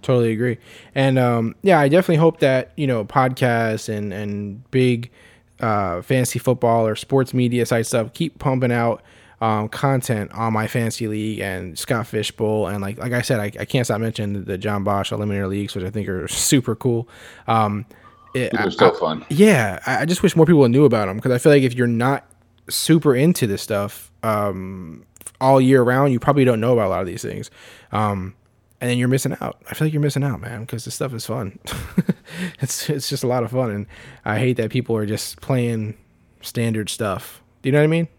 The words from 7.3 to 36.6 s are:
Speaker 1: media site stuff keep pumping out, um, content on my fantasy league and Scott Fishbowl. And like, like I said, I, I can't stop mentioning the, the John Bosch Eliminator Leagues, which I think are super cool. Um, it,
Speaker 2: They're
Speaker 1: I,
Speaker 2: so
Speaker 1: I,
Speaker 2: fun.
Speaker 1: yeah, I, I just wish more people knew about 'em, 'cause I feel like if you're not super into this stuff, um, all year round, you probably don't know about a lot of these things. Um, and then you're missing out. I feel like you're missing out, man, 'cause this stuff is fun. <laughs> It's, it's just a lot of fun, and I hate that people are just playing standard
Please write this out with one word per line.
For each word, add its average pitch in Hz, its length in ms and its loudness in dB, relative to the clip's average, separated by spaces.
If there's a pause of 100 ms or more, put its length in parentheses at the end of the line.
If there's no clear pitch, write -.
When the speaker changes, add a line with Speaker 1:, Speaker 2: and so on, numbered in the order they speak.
Speaker 1:
media 120 320 2
site 113 200 0
stuff 117 280 -2
keep 165 240 -6
pumping 131 320 0
out, 117 320 -2 (380)
um, 110 280 0
content 123 640 -2
on 113 200 -4
my 110 160 -2
fantasy 113 400 -4
league 107 320 -6
and 92 360 -8
Scott 117 300 -4
Fishbowl. 107 640 -2
And 101 120 -4
like, 101 180 -8
like 120 140 -6
I 120 100 -2
said, 117 180 -2
I, 104 100 -4 (100)
I - 40 -4
can't 123 220 -2
stop 107 140 -2
mentioning 107 340 -4
the, 101 60 -6 (120)
the 92 60 -4
John 101 260 -4
Bosch 98 280 -2
Eliminator 101 360 -4
Leagues, 98 260 -4
which 92 100 -6
I 95 60 -6
think 101 180 -6
are 92 200 -6
super - 480 0
cool. 120 320 -4 (400)
Um, 107 360 0 (500)
it, 123 180 -2
Speaker 2:
They're 95 140 -2
Speaker 1:
I, - 20 0
Speaker 2:
so 92 260 4
Speaker 1:
I, - 40 -10
Speaker 2:
fun. 78 320 -4
Speaker 1:
yeah, 139 540 4
I, 127 180 -2
I - 20 0
just 175 180 -2
wish - 140 2
more 160 100 8
people 151 220 8
knew 135 160 6
about 110 240 4
'em, 98 120 -6
'cause 127 120 0
I 123 60 2
feel 156 120 4
like 143 120 6
if 123 120 0
you're 123 140 0
not 120 360 0 (460)
super 151 460 4
into 147 320 2
this 98 140 -4
stuff, - 500 -6 (100)
um, 95 840 -4 (360)
all 135 200 6
year 131 220 6
round, 131 300 4
you 117 80 0
probably 143 240 4
don't 120 160 4
know 120 140 2
about 107 120 2
a 95 40 0
lot 90 100 0
of 95 60 -4
these 90 160 -8
things. 101 280 -8 (400)
Um, 101 440 -2 (460)
and 123 100 -4
then 123 80 0
you're 123 100 0
missing 131 320 0
out. - 200 -8 (100)
I - 40 -8
feel 156 120 -2
like 151 80 -2
you're 147 80 0
missing 139 220 0
out, 113 160 -4
man, 117 260 -12
'cause 117 180 -10
this 123 100 -12
stuff 135 200 -6
is 113 120 -10
fun. 110 380 -8
<laughs> - 40 -14 (920)
It's, - 300 -6
it's 143 180 -4
just 139 160 -6
a - 20 0
lot 123 160 0
of 113 80 -4
fun, 127 200 -2
and 101 160 -6 (380)
I 107 140 0
hate 127 200 0
that 110 120 -2
people 120 260 -2
are 107 100 -2
just - 340 -6
playing 117 560 -2 (460)
standard 113 480 -4